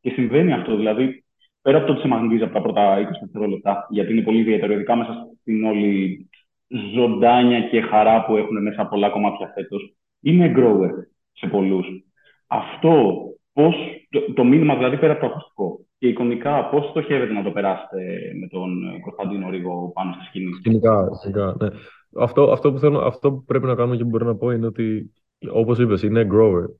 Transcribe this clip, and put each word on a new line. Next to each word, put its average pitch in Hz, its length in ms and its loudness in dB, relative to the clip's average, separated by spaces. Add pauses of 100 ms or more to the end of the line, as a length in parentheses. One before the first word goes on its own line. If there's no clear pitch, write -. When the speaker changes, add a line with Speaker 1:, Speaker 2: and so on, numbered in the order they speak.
Speaker 1:
Και 127 80 -4
συμβαίνει 135 440 2
αυτό, 104 220 -2
δηλαδή, 110 500 -2 (360)
πέρα 147 160 4
από 139 80 2
το 156 60 0
ότι 139 100 0
σε 143 60 -2
μαγνητίζει 113 360 0
από - 100 -4
τα - 80 0
πρώτα 101 380 2
είκοσι 101 220 -6
δευτερόλεπτα, 101 680 -4
γιατί 104 220 -2
είναι 113 100 2
πολύ 110 180 2
ιδιαίτερο, 104 340 0
ειδικά 104 220 0
μέσα 113 180 -4 (280)
στην 110 220 -2
όλη 101 680 -2 (640)
ζωντάνια 120 680 4
και 113 200 0
χαρά 110 440 4
που 110 100 0
έχουν 107 260 -2
μέσα 104 240 -4
πολλά 104 240 0
κομμάτια 104 460 -4
φέτος, - 400 -10 (260)
είναι 165 340 4
grower 104 340 4 (420)
σε - 160 -12
πολλούς. 95 380 -2 (600)
Αυτό, 113 680 2 (400)
πώς, 156 220 4 (340)
το, 120 240 -4
το 120 100 2
μήνυμα, 147 320 4
δηλαδή, 127 220 -2
πέρα 156 140 4
από 143 100 -2
το 123 60 -2
ακουστικό - 520 -8 (180)
και 127 100 0
εικονικά, 120 600 -2
πώς 143 200 0
στοχεύετε 135 440 -2
να 101 100 -4
το 98 80 -4
περάσετε 95 460 -4 (420)
με 92 80 -12
τον, 92 400 -8
ε, 90 120 -12
Κωνσταντίνο 98 500 -8
Ρίγο 90 440 -8
πάνω 92 200 -8
στη - 120 -16
σκηνή; 92 280 -10
Speaker 2:
Σκηνικά, 107 600 2
σκηνικά, 98 460 -4
ναι. 107 80 -2 (500)
Αυτό, 139 340 4
αυτό 139 200 2
που 131 80 -6
θέλω, 147 200 2
αυτό 139 320 0
που 131 120 -10
πρέπει 131 220 -2
να 127 100 0
κάνουμε 120 200 0
και 117 80 -4
που 120 60 -2
μπορώ 113 160 -2
να 117 100 -2
πω 123 160 -2
είναι 113 140 -2
ότι, 110 460 -4 (400)
όπως 113 280 0
είπες, 107 240 2
είναι 107 280 2
grower 98 340 4 (140)